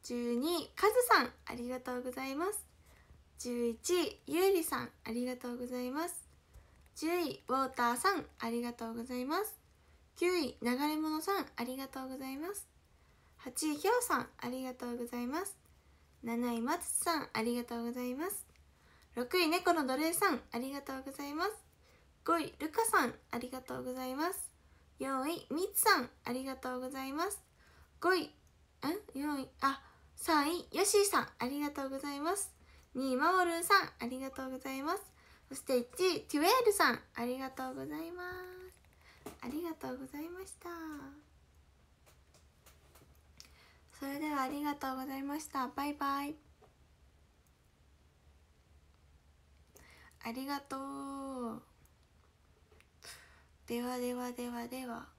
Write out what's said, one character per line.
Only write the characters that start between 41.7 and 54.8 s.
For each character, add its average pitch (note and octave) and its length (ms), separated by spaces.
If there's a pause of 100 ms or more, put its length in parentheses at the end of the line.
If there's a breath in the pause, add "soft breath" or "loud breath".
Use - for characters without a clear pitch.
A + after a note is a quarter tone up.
そ C#4 60
れ C#4 140
で D4+ 120
は、 C#4 120
あ C4 40
り C#4+ 160
が D4 120
と C4+ 180
う C4 40
ご C4 100
ざ C4+ 100
い C4+ 60
ま C#4+ 160
し - 100
た。 C4 200
バ C#4+ 160
イ D4 100
バ C#4 300
イ。 D4+ 100 (4000 loud breath)
あ A#3 80
り C4 140
が C#4 160
と C#4 160
う。 C4+ 840 (2000 loud breath)
で A#3 160
は B3 160
で B3 160
は B3 180
で A#3+ 180
は A#3+ 180
で B3+ 180